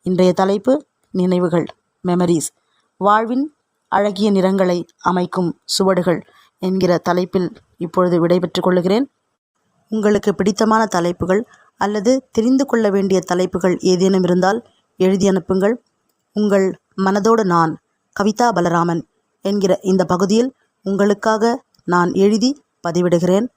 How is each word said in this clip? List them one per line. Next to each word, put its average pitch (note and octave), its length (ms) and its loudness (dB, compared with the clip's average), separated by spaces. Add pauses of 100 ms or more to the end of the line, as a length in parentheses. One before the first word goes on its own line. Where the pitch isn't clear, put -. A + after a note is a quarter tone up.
இன்றைய F3+ 320 2
தலைப்பு G3+ 520 0 (280)
நினைவுகள், F3+ 540 0 (360)
மெமரீஸ். F3 460 0 (480)
வாழ்வின் A3+ 560 0 (380)
அழகிய G3+ 400 0
நிறங்களை F#3 540 0 (160)
அமைக்கும் F3+ 640 -2
சுவடுகள் F3+ 560 0 (400)
என்கிற F#3 360 -2
தலைப்பில் F3+ 520 -2 (280)
இப்பொழுது F3 420 0
விடைபெற்றுக் F3 440 -2
கொள்ளுகிறேன். F#3 420 0 (840)
உங்களுக்கு G#3 440 0
பிடித்தமான A3 500 0
தலைப்புகள் F3 560 -2 (360)
அல்லது G#3 340 -2 (200)
தெரிந்து B3+ 340 0
கொள்ள A3+ 240 0
வேண்டிய F#3+ 300 2
தலைப்புகள் F3+ 600 -2
ஏதேனும் F#3 440 2
இருந்தால் F#3 360 2 (400)
எழுதி F#3+ 280 2
அனுப்புங்கள். F#3+ 480 0 (600)
உங்கள் G3+ 320 2 (300)
மனதோடு G3+ 460 2
நான் E3+ 300 2 (420)
கவிதா G#3+ 360 0
பலராமன் E3+ 520 0 (420)
என்கிற G3 360 0
இந்த F#3 240 0
பகுதியில் G3+ 480 0 (320)
உங்களுக்காக G#3 800 0 (200)
நான் F3 300 0
எழுதி G#3 380 2 (320)
பதிவிடுகிறேன். F3 720 0